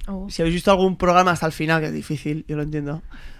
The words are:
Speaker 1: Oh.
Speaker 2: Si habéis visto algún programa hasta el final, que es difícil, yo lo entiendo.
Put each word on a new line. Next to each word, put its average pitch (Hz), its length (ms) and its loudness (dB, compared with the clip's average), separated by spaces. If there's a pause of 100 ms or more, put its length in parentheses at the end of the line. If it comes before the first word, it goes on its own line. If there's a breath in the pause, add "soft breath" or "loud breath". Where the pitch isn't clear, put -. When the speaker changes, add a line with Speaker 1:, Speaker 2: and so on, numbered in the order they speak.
Speaker 1:
Oh. 196 240 -8
Speaker 2:
Si - 120 -4
habéis 165 120 2
visto 180 160 2
algún 190 260 4
programa 180 360 6
hasta 160 140 0
el 156 60 0
final, 160 280 0
que 156 80 -2
es 151 40 -6
difícil, 151 540 -6
yo 151 100 -6
lo 151 60 -4
entiendo. 147 400 -4 (380 soft breath)